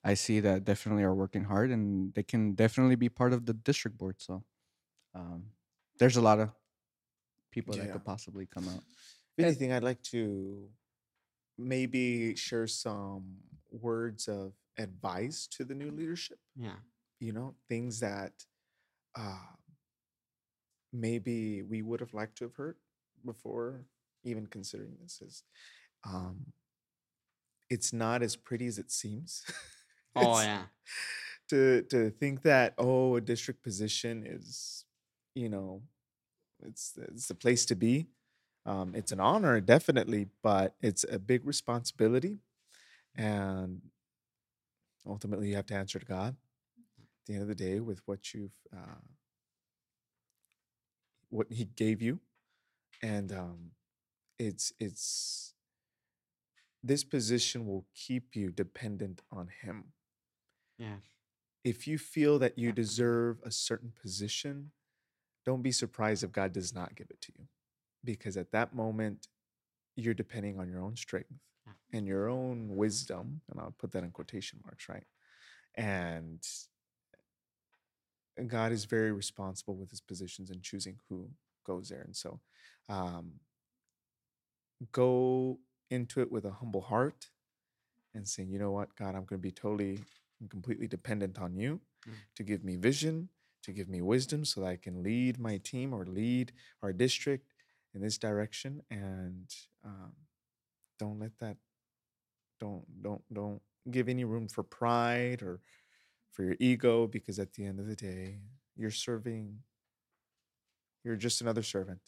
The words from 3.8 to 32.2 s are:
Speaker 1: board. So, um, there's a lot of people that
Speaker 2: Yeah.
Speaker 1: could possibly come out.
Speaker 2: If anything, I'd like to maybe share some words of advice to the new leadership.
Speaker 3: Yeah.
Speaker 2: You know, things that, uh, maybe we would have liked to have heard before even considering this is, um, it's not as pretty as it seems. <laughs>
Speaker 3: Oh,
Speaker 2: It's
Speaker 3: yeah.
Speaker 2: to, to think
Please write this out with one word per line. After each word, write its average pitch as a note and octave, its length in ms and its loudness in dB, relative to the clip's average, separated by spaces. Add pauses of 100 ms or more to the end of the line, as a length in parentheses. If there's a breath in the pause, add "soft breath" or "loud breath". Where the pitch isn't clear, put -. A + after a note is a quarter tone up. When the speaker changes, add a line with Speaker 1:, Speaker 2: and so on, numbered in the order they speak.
Speaker 1:
board. F#2+ 220 -6
So, F#2+ 240 -8 (720)
um, F2 300 -10 (540)
there's B2 180 8
a B2 40 8
lot G#2+ 200 10
of A2 100 2 (1000)
people A2+ 240 -4
that G2+ 100 -4
Speaker 2:
Yeah. G2 60 -8
Speaker 1:
could F#2+ 120 -8
possibly G2 420 -8
come F#2 220 -8
out. F2+ 140 -8 (540 soft breath)
Speaker 2:
If E3 80 6
anything, C3 280 4
I'd A#2+ 120 2
like B2 200 0
to G2+ 640 -2 (880)
maybe B2 760 2
share A2+ 320 -2
some G2 720 -6 (340)
words A#2 560 -4
of G2 280 -6 (220)
advice G2 720 -6
to - 160 -8
the C3+ 100 -8
new C#3+ 160 -8
leadership. E3 500 -8 (160)
Speaker 3:
Yeah. A2 200 -8 (440)
Speaker 2:
You A2+ 120 -6
know, B2 220 -6 (140)
things A#2 320 -2
that, G2+ 440 -4 (680)
uh, F#2+ 400 -10 (1400)
maybe A2+ 680 -2
we A2 200 -4
would A#2 180 -2
have A#2 120 -8
liked A2 260 -6
to B2 60 -6
have A#2+ 120 -12
heard D3+ 200 -8 (480)
before A#2+ 600 -6 (400)
even A2 220 -4
considering G2+ 540 -12
this - 220 -18
is, - 220 -20 (600 soft breath)
um, F#2 480 -10 (1160)
it's A2+ 220 -2
not A#2 300 2
as A#2 120 0
pretty B2 320 -4
as A2 120 -4
it - 120 -8
seems. A2+ 560 -6
<laughs> - 80 -10 (600 loud breath)
Speaker 3:
Oh, A#2+ 220 8
Speaker 2:
It's A2 80 6
Speaker 3:
yeah. G2+ 220 0 (840 loud breath)
Speaker 2:
to, C3 360 8
to A2+ 260 4
think C#3 320 -2